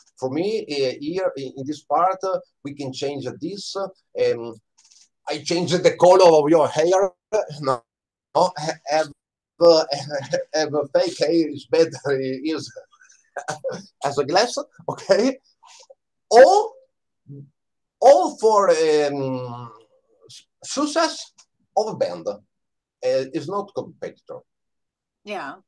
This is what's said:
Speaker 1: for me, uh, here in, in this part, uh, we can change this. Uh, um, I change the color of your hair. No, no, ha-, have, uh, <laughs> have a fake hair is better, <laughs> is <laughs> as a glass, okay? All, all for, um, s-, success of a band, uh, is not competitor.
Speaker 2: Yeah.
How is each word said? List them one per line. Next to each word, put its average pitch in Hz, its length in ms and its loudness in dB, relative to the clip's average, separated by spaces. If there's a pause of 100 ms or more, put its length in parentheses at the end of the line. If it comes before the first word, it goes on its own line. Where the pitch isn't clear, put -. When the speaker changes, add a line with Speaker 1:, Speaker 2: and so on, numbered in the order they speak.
(200)
Speaker 1:
for 131 100 -6
me, 196 340 -4
uh, 139 360 -4
here 175 380 -6
in, 135 200 -10
in 135 80 -12
this 147 180 -10
part, 180 400 -2
uh, 185 160 -4 (240)
we 143 100 -12
can 139 200 -10
change 139 320 -8 (140)
this. 190 360 -12
Uh, 196 120 -6 (360)
um, 120 320 -4 (720)
I 151 100 -8
change 170 320 -4
the 170 260 2
color 180 320 8 (100)
of 147 100 2
your 156 180 4
hair. 180 440 0 (500)
No, 131 200 -2 (540)
no, 180 220 2
ha-, 156 200 -8 (100)
have, 151 200 -2 (520)
uh, 160 260 6 (340)
<laughs> - 340 -6
have 151 200 -2
a 147 200 -2
fake 175 260 0
hair 156 300 0
is 139 160 -12
better, 165 260 2 (140)
<laughs> 139 140 -2 (340)
is - 180 -10 (640)
<laughs> - 680 -10
as 143 120 -6
a 143 80 0
glass, 202 320 0 (320)
okay? 247 480 0 (920)
All, 370 440 6 (1300)
all 302 380 6
for, 208 320 4
um, 139 1040 0 (560)
s-, - 180 -20 (180)
success 311 720 -4 (420)
of 214 180 0
a - 20 -10
band, 90 320 -6
uh, 101 120 -6 (600)
is 135 460 -4
not 202 280 -8
competitor. - 640 -14 (840)
Speaker 2:
Yeah. 170 320 -12 (120)